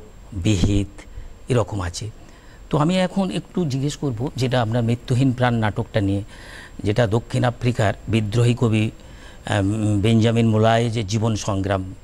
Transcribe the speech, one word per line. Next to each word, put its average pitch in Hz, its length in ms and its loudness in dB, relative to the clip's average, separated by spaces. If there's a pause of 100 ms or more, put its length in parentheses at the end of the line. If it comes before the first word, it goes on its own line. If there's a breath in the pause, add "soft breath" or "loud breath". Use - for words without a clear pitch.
(320)
বিহিত, 101 720 0 (460 loud breath)
এরকম 107 320 0
আছে। 90 300 -8 (600 loud breath)
তো 151 80 2
আমি 170 200 2
এখন 185 320 0
একটু - 360 -4
জিজ্ঞেস 135 300 -2
করব, 135 400 -4
যেটা 123 260 0
আপনার 113 200 0
মৃত্যুহীন 120 500 0
প্রাণ 123 220 0
নাটকটা 110 460 -2
নিয়ে, 101 220 0 (600 loud breath)
যেটা 110 240 2
দক্ষিণ 117 380 0
আফ্রিকার 120 500 0 (140)
বিদ্রোহী 113 500 2
কবি, 110 320 2 (560 loud breath)
আম, 104 540 2
বেঞ্জামিন 113 480 4
মোলায়েজের 113 580 2
জীবন 107 300 0
সংগ্রাম 95 680 -2